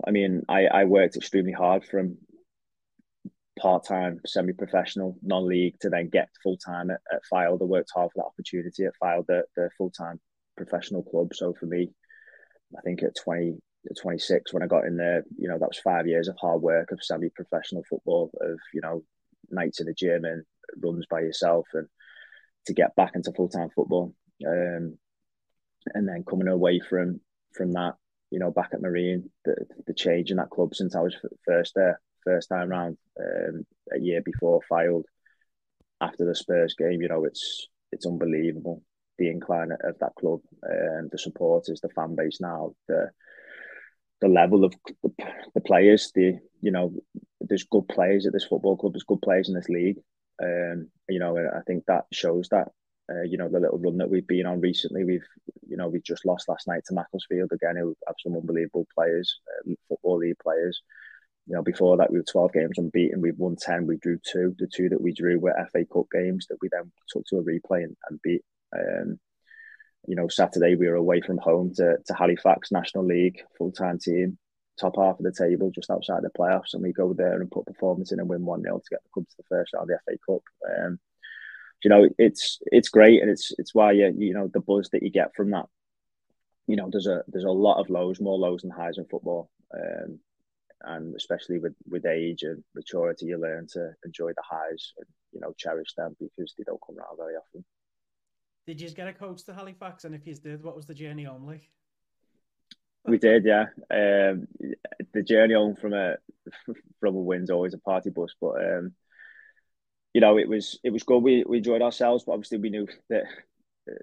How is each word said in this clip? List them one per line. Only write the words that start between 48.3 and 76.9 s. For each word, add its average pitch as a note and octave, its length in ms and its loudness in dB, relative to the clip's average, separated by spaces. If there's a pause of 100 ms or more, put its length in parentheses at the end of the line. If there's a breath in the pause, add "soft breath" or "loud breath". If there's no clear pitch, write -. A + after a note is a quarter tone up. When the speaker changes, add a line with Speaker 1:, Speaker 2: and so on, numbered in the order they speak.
Speaker 1:
this G2 120 -2
football - 300 2
club, F#2 180 -2
there's F#2+ 100 -8
good - 180 0
players F#2+ 280 2
in F#2 60 -2
this F2 140 -6
league. F2+ 280 0 (440)
Um, F2 480 -4 (180)
you F#2+ 120 -2
know, E2+ 180 -2
and E2+ 120 0
I - 180 -6
think F2+ 180 -4
that F#2 260 2
shows F2+ 380 0
that, F#2+ 200 2 (380)
uh, F2 140 -6
you F2 160 -4
know, F2+ 120 -4
the F2 100 2
little E2+ 180 2
run E2+ 200 0
that F2+ 120 0
we've F#2 160 0
been F2+ 220 0
on F2+ 140 -2
recently, F2+ 420 0
we've, F2+ 240 -2 (420)
you - 80 -8
know, F2 120 -4
we E2 120 -4
just - 240 -6
lost F2+ 240 0
last - 180 -4
night E2+ 200 -2
to F#2+ 80 -4
Macclesfield F2+ 560 -4
again, F2 260 -2
who E2+ 180 -4 (120)
have E2+ 120 -8
some F2 160 -6
unbelievable E2+ 600 -2
players, E2+ 520 0
uh, - 260 -8 (160)
Football F2+ 280 0
League E2+ 240 -2
players. E2+ 400 -2 (640 loud breath)
You F2+ 100 -8
know, E2+ 60 -4
before F2+ 360 4
that, F2 140 4
we E2+ 60 2
were E2 100 -2
twelve F2+ 260 2
games E2 260 0
unbeaten. E2+ 420 0
We've E2+ 160 0
won F2 180 -2
ten, F2 300 -2
we D#2+ 120 -2
drew F2 200 -2 (140)
two. F2+ 260 0
The F#2 160 -4
two F2+ 160 0
that F2 120 0
we E2+ 120 0
drew F2 240 2
were E2+ 180 2
F F2 200 -4
A F2+ 100 2
Cup - 260 0
games F#2 380 -2
that - 100 -8
we F#2+ 120 -6
then F2 200 -8 (180)
took - 180 -6
to G2 100 -2
a F2 60 0
replay E2+ 400 -2
and, D#2+ 120 -10 (140)
and D#2 140 -12
beat. F2 180 0 (340)
Um, G1+ 440 -4 (880 loud breath)
you F#2 80 -4
know, F2 120 -2
Saturday F2 480 4
we F2 120 2
were E2+ 80 2
away F2 260 4
from F2+ 160 -4
home F2 380 2
to, E2+ 280 4
to G2 120 -4
Halifax, F2 560 2
National F#2+ 340 -2
League, F2+ 360 2 (160)
full-time F2+ 420 -4
team, F2+ 400 -2 (400)
top F#2 180 -2
half F#2+ 220 4
of F2+ 40 -8
the F#2 80 0
table, F2+ 420 0
just - 180 -8
outside F2+ 320 -2
the F2 60 -4
playoffs, F2+ 440 0
and F#2 80 -6
we F2+ 120 -2